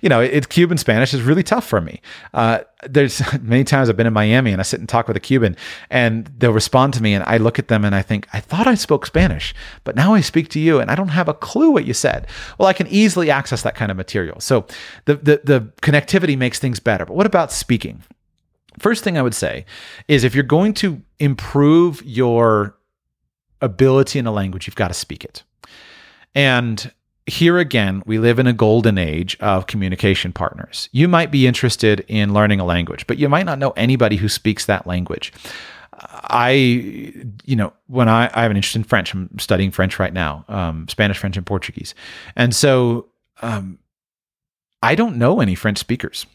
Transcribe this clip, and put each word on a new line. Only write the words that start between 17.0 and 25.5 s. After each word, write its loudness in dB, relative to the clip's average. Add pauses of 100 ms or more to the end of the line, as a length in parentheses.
But -10
what 2
about 2
speaking? -4 (720)
First 0
thing -2
I 0
would -2
say -6 (420)
is 4
if 2
you're 2
going 2
to -4 (160)
improve 2
your 0 (840)
ability 2
in -2
a -4
language, -6
you've -16
gotta -2
speak -12
it. -18 (920)